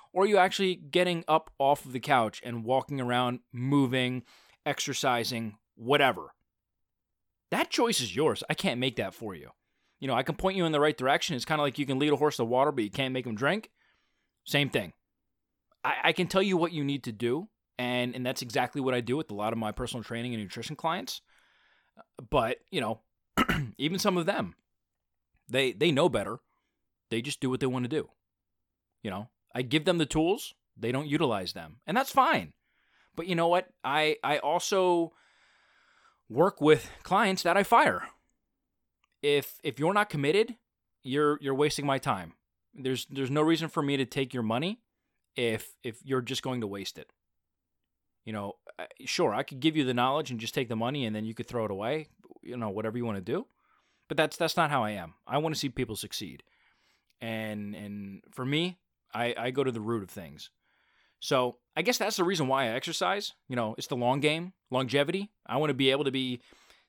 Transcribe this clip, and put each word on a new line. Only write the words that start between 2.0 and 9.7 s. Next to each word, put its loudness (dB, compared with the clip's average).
and -6
walking 0
around, 0
moving, 2
exercising, -2
whatever? 2
That -2
choice 2
is -6
yours. 2
I 0
can't -2
make -2
that -2
for -10
you. -16